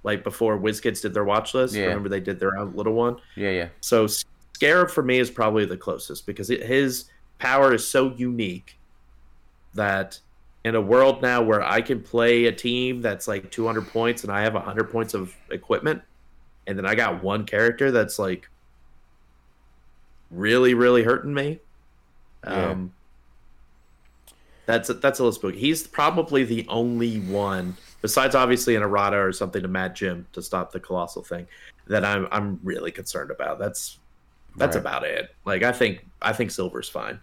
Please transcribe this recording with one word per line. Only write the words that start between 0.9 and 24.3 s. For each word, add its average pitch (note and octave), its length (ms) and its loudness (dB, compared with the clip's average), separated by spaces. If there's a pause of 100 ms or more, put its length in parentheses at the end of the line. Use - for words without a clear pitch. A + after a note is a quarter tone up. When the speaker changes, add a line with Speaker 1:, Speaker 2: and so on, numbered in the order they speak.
Speaker 1:
did G2 140 -6
their G#2 100 0
watch G#2 300 0
list, B2+ 200 0
Speaker 2:
Yeah. G2+ 120 -2
Speaker 1:
remember G2+ 220 -2
they G2 120 -2
did F#2 180 -6
their F#2+ 180 0
own G2 200 -8
little G#2+ 160 0
one? A#2+ 280 0 (160)
Speaker 2:
Yeah, G2+ 140 -2
yeah. F2 180 -2 (120)
Speaker 1:
So A2 260 4
Scarab E3+ 840 0
for D#3 120 0
me B2+ 160 2
is B2 120 2
probably A2 340 2
the F2+ 120 -4
closest - 500 -8
because G2+ 240 -8
it, - 120 -2
his C3 440 0 (320)
power C3+ 360 4
is - 120 -2
so C3 300 2
unique A#2 640 -6 (960)
that G2 440 -2 (460)
in A2+ 100 0
a A2+ 60 4
world C3 400 6
now B2 220 2
where G#2+ 200 4
I G#2 180 2
can A#2+ 220 -4
play A#2 440 4
a A2 60 4
team B2 500 -4
that's, G#2 260 -4
like, G2 220 -6
two A2+ 160 -4
hundred A2 220 -2
points A#2 360 -2
and G2+ 80 -4
I G2+ 100 0
have A2 120 2
a G2+ 60 -2
hundred G#2+ 300 -4
points A2+ 240 -4
of F#2 200 -6 (160)
equipment, A#2 500 -2 (680)
and G2 120 -6
then F#2+ 80 -4
I G#2 80 2
got F#2+ 280 0
one G#2 220 -2
character A#2 460 2
that's, A2 280 2
like, F#2 300 -4 (1800)
really, A#2+ 440 4
really B2 280 6
hurting C#3 320 2
me. D3 260 -4 (840)
Speaker 2:
Yeah. F#2 260 -2
Speaker 1:
Um, F#2 220 -8 (1700)